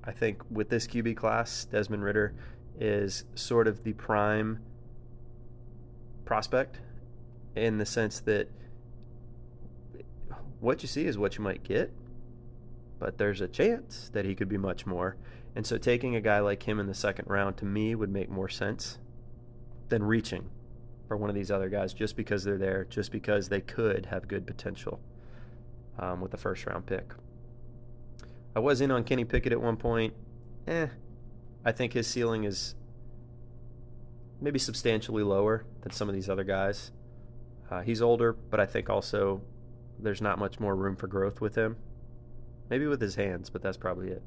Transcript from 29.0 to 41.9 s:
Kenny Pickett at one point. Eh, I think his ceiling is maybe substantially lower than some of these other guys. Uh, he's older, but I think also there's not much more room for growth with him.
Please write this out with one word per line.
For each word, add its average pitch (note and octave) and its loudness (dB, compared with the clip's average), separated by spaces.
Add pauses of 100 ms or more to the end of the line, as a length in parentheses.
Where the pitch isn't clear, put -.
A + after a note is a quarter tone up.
Kenny A#2+ 4
Pickett A#2 4
at A#2+ 4
one A#2 4
point. A2+ 2 (520)
Eh, E3 2 (760)
I A#2 6
think A#2 2
his A#2 4
ceiling A2+ 2
is - -2 (1600)
maybe C#3+ 2
substantially A2 2
lower G#2 6 (160)
than - -8
some G#2 -2
of G2 0
these F#2+ -2
other G2 2
guys. G2 2 (800)
Uh, F2+ -2
he's A2 0
older, A#2 8
but - 2
I G2 8
think - 0
also G2 2 (560)
there's G#2 0
not G2+ 2
much G2 -2
more G2+ 2
room F#2+ 2
for F#2+ -6
growth G2 2
with G#2+ 0
him. A2+ 4 (960)